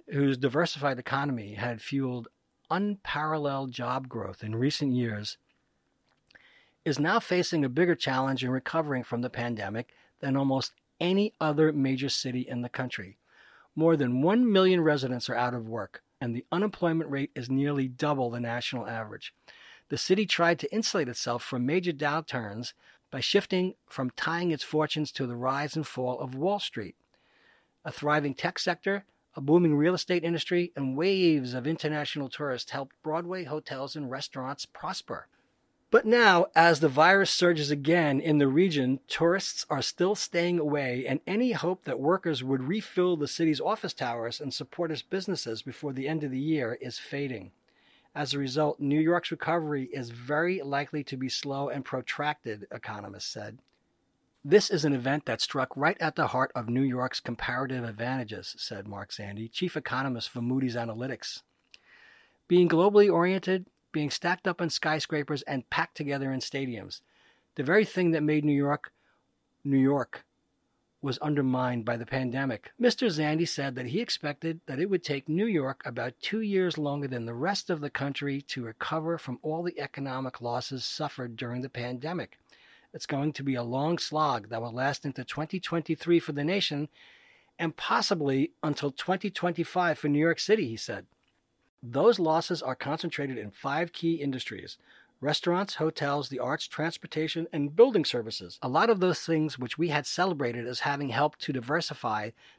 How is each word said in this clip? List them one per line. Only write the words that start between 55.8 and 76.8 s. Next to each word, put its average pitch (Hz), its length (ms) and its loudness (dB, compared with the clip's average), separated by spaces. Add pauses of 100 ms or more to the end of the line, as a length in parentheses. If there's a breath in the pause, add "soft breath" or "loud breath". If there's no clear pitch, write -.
at 156 140 -2
the 147 140 2
heart 131 260 0
of 117 140 -4
New 127 160 2
York's 127 340 -2
comparative 127 640 -4
advantages," 113 720 -6
said 101 300 -10
Mark 101 240 -12
Zandi, 104 400 -10
chief - 260 -4
economist 131 520 -4
for 127 120 -8
Moody's 123 360 0
Analytics. 117 640 -8 (1040 loud breath)
"Being 175 220 8
globally 202 440 8
oriented, 185 540 2 (240)
being 151 200 -2
stacked - 360 -2
up 180 140 -2
in 170 100 0
skyscrapers 151 720 -2
and 135 260 -6
packed - 280 -4
together 139 340 -2
in 131 80 -2
stadiums, 123 600 -6 (560 soft breath)
the 139 80 -2
very 190 200 6
thing 175 280 2
that 156 100 2
made 151 220 4
New 147 80 4
York, 143 400 0 (720)
New 139 120 4
York, 135 480 4 (800)
was 131 160 -2
undermined 127 640 0
by 117 140 -2
the 113 80 -8
pandemic." 131 720 -4
Mister 240 300 4
Zandi 156 380 2
said 139 280 -4
that 123 140 -6
he 156 120 -2
expected 160 640 -6
that 131 140 -6
it 180 100 0
would 190 160 0
take 139 240 -4
New 175 160 2
York 147 400 0
about 120 340 -6
two - 220 -4
years 185 380 2
longer 143 280 -2